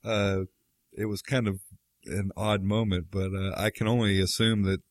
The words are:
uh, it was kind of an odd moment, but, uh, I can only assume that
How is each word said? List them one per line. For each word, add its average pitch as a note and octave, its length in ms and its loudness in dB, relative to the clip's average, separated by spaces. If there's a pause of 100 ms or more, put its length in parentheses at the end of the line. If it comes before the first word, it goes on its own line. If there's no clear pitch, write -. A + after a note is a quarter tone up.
uh, G2+ 360 0 (520)
it G#2 140 -4
was G#2 160 -6
kind B2+ 240 0
of G2 140 -2 (460)
an G2 300 -4
odd G#2 280 0
moment, G2+ 480 0
but, F#2+ 200 -2
uh, F#2+ 240 -4
I G#2+ 140 0
can - 160 -2
only G#2+ 340 4
assume A2 440 2
that F#2+ 160 2 (100)